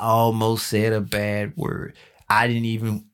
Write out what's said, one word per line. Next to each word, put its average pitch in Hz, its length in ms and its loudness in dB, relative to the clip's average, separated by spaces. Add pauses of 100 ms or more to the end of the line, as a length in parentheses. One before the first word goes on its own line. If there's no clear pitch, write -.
almost 113 680 2
said 110 260 2
a 107 80 -2
bad 104 520 -4
word. - 440 -8 (320)
I 113 160 4
didn't 117 180 0
even, 110 500 -2